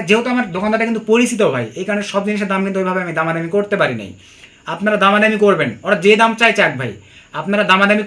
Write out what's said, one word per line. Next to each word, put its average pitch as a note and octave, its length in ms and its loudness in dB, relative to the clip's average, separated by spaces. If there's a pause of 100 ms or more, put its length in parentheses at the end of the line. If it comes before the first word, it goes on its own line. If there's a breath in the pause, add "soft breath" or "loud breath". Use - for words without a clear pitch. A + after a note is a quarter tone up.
যেহেতু A#3 240 2
আমার B3 120 0 (100)
দোকানদারটা G#3+ 340 0
কিন্তু A3+ 220 -2
পরিচিত A#3+ 300 2 (120)
ভাই, B2 120 -2 (140)
এই F#3 80 -6
কারণে G#3 240 -2
সব G3 160 0
জিনিসের G#3 240 -2
দাম G3 140 0
কিন্তু F#3+ 160 -2
ওইভাবে F#3 240 -2
আমি E3+ 140 -6
দামাদামি E3 380 -2
করতে G3+ 240 0
পারি C#3 200 -2
নাই। F#2 100 -14 (640 loud breath)
আপনারা G#3 300 -2
দামাদামি G#3 420 2
করবেন, D#3+ 240 2 (160)
ওরা G3 100 2 (100)
যে G#3 160 6
দাম A3+ 180 4
চাই A#3 200 4
চাক E3 200 2
ভাই, G#2+ 120 -6 (480 loud breath)
আপনারা G3 320 0
দামাদামি G3+ 360 2